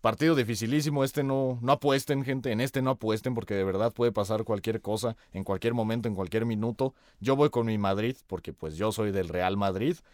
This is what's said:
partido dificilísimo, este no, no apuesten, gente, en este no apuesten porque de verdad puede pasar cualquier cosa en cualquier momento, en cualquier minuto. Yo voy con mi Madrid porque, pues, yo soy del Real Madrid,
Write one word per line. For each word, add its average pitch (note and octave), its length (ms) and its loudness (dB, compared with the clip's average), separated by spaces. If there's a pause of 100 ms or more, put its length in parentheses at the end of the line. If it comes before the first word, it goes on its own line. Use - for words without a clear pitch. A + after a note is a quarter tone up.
partido C#3+ 340 2
dificilísimo, C3+ 680 0
este C#3 200 -2
no, C3+ 400 0
no C3 80 2
apuesten, C#3 520 2
gente, C3 280 -2
en A2 100 0
este C3 220 0
no C3 80 2
apuesten A2 420 0
porque G#2+ 220 -4
de F#2+ 80 2
verdad G2 280 2
puede A#2+ 200 2
pasar G#2+ 320 0
cualquier A2 380 -2
cosa A2+ 360 -2 (160)
en F#2+ 100 -6
cualquier G2 300 0
momento, A2+ 340 0
en G#2+ 60 -2
cualquier G2 320 -2
minuto. A#2 480 -2 (260)
Yo C3 160 2
voy D3 140 4
con A#2 160 0
mi A2 140 0
Madrid G2+ 360 0 (120)
porque, E2+ 260 -8
pues, D#2 240 -10
yo G#2+ 140 0
soy G#2+ 200 -2
del F#2+ 160 0
Real F#2 300 0
Madrid, G2+ 380 0 (180)